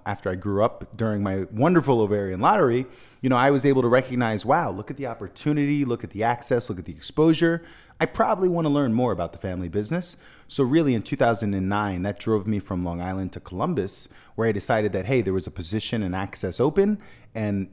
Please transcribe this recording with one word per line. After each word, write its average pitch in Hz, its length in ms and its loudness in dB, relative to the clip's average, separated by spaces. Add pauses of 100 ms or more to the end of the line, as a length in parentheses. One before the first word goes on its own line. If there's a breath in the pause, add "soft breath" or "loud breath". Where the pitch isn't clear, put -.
after 101 260 -4
I 90 40 -2
grew 101 280 0
up - 320 -4
during 107 260 -2
my 95 300 -2
wonderful 139 480 4
ovarian 98 400 0
lottery, 131 460 4 (340 loud breath)
you 131 80 -2
know, 127 80 4
I 131 160 4
was 139 140 2
able 135 160 6
to 120 80 4
recognize, 123 560 2
wow, 139 260 2
look 95 180 -8
at 131 60 -8
the 135 120 -8
opportunity, 143 760 -2
look 120 220 -4
at 92 60 -10
the 101 120 -4
access, 120 460 0
look 95 100 -6
at 92 60 -10
the 85 80 -10
exposure. 165 680 2 (380 loud breath)
I 170 60 0
probably 190 420 2
wanna 165 220 0
learn 143 240 2
more 120 180 2
about 85 220 -4
the - 60 -18
family 92 280 -6
business. 107 480 -4 (320 loud breath)
So - 160 0
really 139 320 4
in 104 60 -2
two - 160 -6
thousand 113 360 2
and 95 140 -2
nine, 101 360 -2
that 101 160 -4
drove 107 280 0
me 107 120 0
from 90 260 -4
Long 85 160 -6
Island 92 320 -6
to - 80 -12
Columbus, 110 640 -4 (280 loud breath)
where 113 120 0
I 110 60 2
decided 104 400 0
that, 95 120 -2
hey, 127 160 0
there 95 120 0
was 95 120 -2
a 80 60 -12
position 107 500 -4
and 90 140 -4
access 95 440 -6
open, 196 400 2 (360 loud breath)
and 104 380 -2